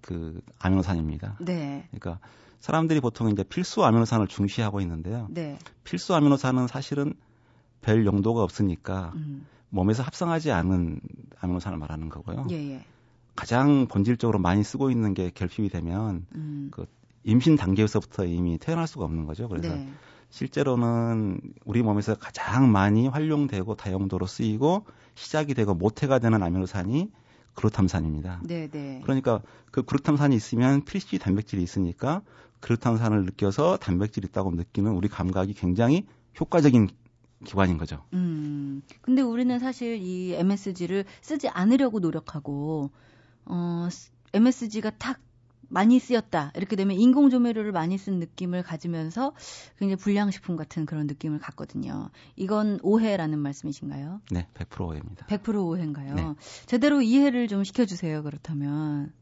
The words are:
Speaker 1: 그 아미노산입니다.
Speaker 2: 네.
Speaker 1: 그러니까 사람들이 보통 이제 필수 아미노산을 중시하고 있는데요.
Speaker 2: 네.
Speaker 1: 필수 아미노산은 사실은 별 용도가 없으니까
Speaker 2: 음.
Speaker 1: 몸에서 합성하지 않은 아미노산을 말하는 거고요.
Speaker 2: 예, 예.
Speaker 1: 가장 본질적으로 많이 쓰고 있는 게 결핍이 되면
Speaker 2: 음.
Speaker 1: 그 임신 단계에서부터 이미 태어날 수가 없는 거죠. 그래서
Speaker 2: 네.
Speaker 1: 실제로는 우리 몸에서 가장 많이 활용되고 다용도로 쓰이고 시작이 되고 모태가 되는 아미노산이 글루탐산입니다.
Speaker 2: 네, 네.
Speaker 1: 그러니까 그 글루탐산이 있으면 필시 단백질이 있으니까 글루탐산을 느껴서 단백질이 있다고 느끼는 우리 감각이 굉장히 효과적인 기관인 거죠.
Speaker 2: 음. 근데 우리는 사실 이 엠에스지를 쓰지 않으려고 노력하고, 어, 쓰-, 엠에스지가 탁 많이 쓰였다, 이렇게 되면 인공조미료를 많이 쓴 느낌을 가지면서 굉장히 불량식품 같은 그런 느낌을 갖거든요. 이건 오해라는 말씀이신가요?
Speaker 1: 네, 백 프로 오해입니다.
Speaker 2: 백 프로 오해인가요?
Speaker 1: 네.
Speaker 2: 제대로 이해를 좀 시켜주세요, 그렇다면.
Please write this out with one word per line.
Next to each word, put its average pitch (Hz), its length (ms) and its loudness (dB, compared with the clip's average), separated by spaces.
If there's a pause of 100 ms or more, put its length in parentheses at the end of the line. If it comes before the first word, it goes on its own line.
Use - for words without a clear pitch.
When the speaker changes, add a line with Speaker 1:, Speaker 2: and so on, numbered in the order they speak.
Speaker 1:
그 82 400 -10 (180)
아미노산입니다. 90 800 0
Speaker 2:
네. 156 500 -6
Speaker 1:
그러니까 - 300 -10 (400)
사람들이 160 400 2
보통 117 300 0
이제 98 140 2
필수 - 400 -2
아미노산을 113 440 4
중시하고 101 520 -2
있는데요. 90 500 -6
Speaker 2:
네. 160 280 -10 (260)
Speaker 1:
필수 180 300 -2
아미노산은 135 520 4
사실은 143 480 -4 (680)
별 110 260 4
용도가 101 360 2
없으니까 92 720 -2
Speaker 2:
음. 147 300 -10 (220)
Speaker 1:
몸에서 104 340 2
합성하지 165 500 -2
않은 87 480 0 (400)
아미노산을 90 380 -4
말하는 78 300 -8
거고요. 80 420 -8
Speaker 2:
예, 147 220 -8
예. 131 120 -16 (520)
Speaker 1:
가장 131 520 4
본질적으로 110 500 2
많이 92 240 4
쓰고 135 280 0
있는 110 220 0
게 90 180 -2
결핍이 98 380 -4
되면 90 640 -4
Speaker 2:
음. 147 360 -8
Speaker 1:
그 - 160 -12 (380)
임신 127 320 6
단계에서부터 101 680 2
이미 87 340 0
태어날 165 280 -2
수가 123 180 -6
없는 80 220 -4
거죠. 92 220 -8
그래서 160 260 -4
Speaker 2:
네. 139 140 -8 (420)
Speaker 1:
실제로는 117 1120 0 (240)
우리 113 180 0
몸에서 104 320 2
가장 - 580 2
많이 104 360 4
활용되고 135 680 -2
다용도로 95 520 -2
쓰이고 120 580 0 (300)
시작이 151 400 -4
되고 104 200 2
모태가 113 440 2
되는 113 240 4
아미노산이 95 680 -2 (440)
글루탐산입니다. 87 920 0
Speaker 2:
네, 165 240 -8
네. 139 360 -10
Speaker 1:
그러니까 131 360 2 (300)
그 127 120 -2
글루탐산이 143 520 2
있으면 127 500 2
필시 - 340 -4
단백질이 101 440 0
있으니까 98 600 -2 (380)
글루탐산을 113 640 2
느껴서 107 520 2
단백질이 95 520 -2
있다고 95 240 -2
느끼는 98 400 -2
우리 92 160 0
감각이 95 460 -2
굉장히 117 520 2 (340)
효과적인 143 480 6 (560)
기관인 92 340 0
거죠. 76 240 -8 (100)
Speaker 2:
음. 147 720 -4 (200)
근데 254 200 2
우리는 247 360 0
사실 240 420 -6
이 185 340 -4
엠에스지를 190 720 -2 (160)
쓰지 294 280 -4
않으려고 220 520 2
노력하고, 147 880 -4 (540)
어, 175 460 -4
쓰-, - 200 -16 (220)
엠에스지가 220 640 2
탁 254 220 -6 (480)
많이 226 300 6
쓰였다, 190 560 0
이렇게 196 220 -4
되면 190 200 0
인공조미료를 240 760 4
많이 175 260 0
쓴 190 200 -4
느낌을 180 440 -6
가지면서 170 720 -6 (460)
굉장히 196 180 0
불량식품 202 600 -2
같은 156 300 -6
그런 151 200 -4
느낌을 151 320 -4
갖거든요. - 720 -10 (260)
이건 208 460 -2
오해라는 190 560 2
말씀이신가요? 143 840 -8 (100)
Speaker 1:
네, 87 240 -4
백 - 140 -10
프로 90 200 -8
오해입니다. 78 380 -12
Speaker 2:
백 202 160 -4
프로 208 240 -2
오해인가요? 151 480 -6
Speaker 1:
네. 160 200 -4 (320)
Speaker 2:
제대로 277 360 4
이해를 247 460 4
좀 196 160 -2
시켜주세요, 175 580 -2
그렇다면. 147 1000 -6